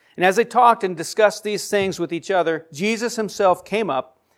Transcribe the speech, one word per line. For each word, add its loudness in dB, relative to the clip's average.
And -2
as 4
they 2
talked 4
and -4
discussed 0
these -6
things 0
with -4
each -8
other, 0
Jesus -4
himself 0
came -4
up -6